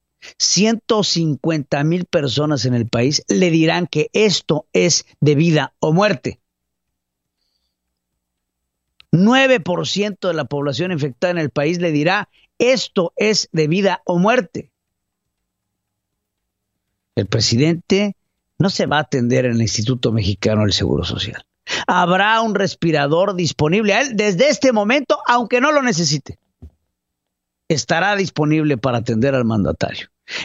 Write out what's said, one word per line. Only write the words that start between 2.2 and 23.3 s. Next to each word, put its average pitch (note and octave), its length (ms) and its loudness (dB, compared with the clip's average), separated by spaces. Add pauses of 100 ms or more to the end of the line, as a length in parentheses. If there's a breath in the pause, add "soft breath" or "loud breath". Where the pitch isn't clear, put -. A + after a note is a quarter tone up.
en B2 80 0
el A#2 120 0
país B2 420 0
le F#3 220 2
dirán E3 360 2
que D3+ 260 -2
esto G3 640 0
es F3+ 320 2 (140 soft breath)
de D3 140 4
vida D3+ 440 2
o D#3 160 0
muerte. F#3+ 440 0 (2750)
Nueve B3 500 4
por E3 260 -4
ciento G3 420 -4
de E3+ 60 0
la D3+ 100 -2
población C#3+ 480 -4
infectada D3 380 -2
en F3 80 -2
el D3+ 120 -2
país D#3+ 280 -2
le E3+ 140 0
dirá, E3+ 360 0 (300 soft breath)
"Esto A3+ 580 0
es G#3 360 0
de D#3 160 0
vida F#3 360 0
o F3 140 0
muerte". G#3+ 540 0 (2500)
El G#2 120 -14
presidente E3 880 -2 (420)
no F#3 120 0
se F#3 160 -4
va C#3+ 120 -2
a - 20 0
atender B2+ 440 0
en B2 80 -2
el A2+ 100 0
Instituto A#2 500 -2
Mexicano G#2+ 500 0
del G2+ 100 0
Seguro C#2+ 320 -2
Social. - 400 -8 (420 loud breath)
Habrá F#3 540 2
un A3 140 -2
respirador E3+ 800 0